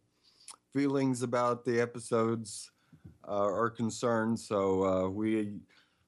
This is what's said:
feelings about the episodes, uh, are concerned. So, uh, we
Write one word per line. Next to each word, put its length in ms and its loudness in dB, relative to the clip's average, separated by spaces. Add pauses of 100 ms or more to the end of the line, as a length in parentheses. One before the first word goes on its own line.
(720)
feelings 500 2
about 400 0
the 160 2
episodes, 920 -2 (540)
uh, 200 0
are 240 2
concerned. 680 0
So, 460 0
uh, 260 2
we 440 -2 (540)